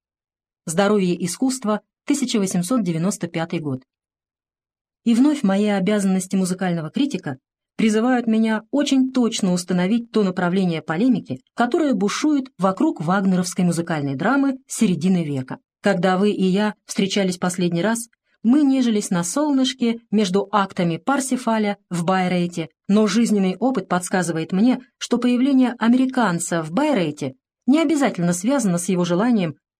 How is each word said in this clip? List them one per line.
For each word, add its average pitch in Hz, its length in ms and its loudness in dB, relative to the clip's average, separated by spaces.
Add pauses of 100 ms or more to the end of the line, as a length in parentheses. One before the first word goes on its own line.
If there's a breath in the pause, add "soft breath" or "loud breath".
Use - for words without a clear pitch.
(640)
Здоровье 185 640 2
искусства, 214 540 -2 (260)
тысяча 285 320 0
восемьсот 190 460 0
девяносто 175 420 -2
пятый 170 320 -6
год. 135 240 -6 (1200)
И 233 120 2
вновь 285 280 2
мои 196 240 2
обязанности 196 720 0
музыкального 180 540 -2
критика 202 480 -4 (380)
призывают 226 520 2
меня 220 420 0
очень 269 420 0
точно 220 400 0
установить 185 600 -2
то 220 100 2
направление 180 580 0
полемики, 165 600 -2 (140)
которое 277 380 0
бушует 262 640 0
вокруг 190 440 0
вагнеровской 185 640 0
музыкальной 156 500 -2
драмы 262 440 0 (100)
середины 180 560 0
века. 135 340 -6 (240)
Когда 185 360 2
вы 208 120 2
и 190 140 0
я 196 300 0 (120)
встречались 190 520 -2
последний 175 440 -2
раз, 233 240 -2 (360)
мы 277 200 4
нежились 247 480 2
на 175 120 0
солнышке 262 800 -2 (100)
между 196 400 0
актами 190 460 -2
Парсифаля 226 800 -2 (140)
в 170 160 -4
Байрейте, 180 640 -2 (180)
но 214 180 4
жизненный 202 500 2
опыт 196 300 -2
подсказывает 175 680 -2
мне, 233 280 2 (160 loud breath)
что - 220 -2
появление 247 600 2
американца 226 840 0
в 156 100 -10
Байрейте 180 640 -2 (320)
не 302 160 4
обязательно 240 500 0
связано 202 460 0
с - 100 -4
его 180 160 0
желанием 175 520 0 (220)